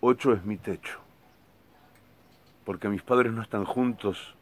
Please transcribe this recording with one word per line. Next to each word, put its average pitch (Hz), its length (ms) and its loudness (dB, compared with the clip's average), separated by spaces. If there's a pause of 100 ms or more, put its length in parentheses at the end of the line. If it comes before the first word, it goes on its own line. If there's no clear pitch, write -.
Ocho 123 340 4
es 92 100 -4
mi 104 140 -4
techo, - 420 -10 (1700)
porque 101 240 -4
mis 98 100 -2
padres 123 320 2
no 113 80 -6
están 104 240 -4
juntos 110 760 -4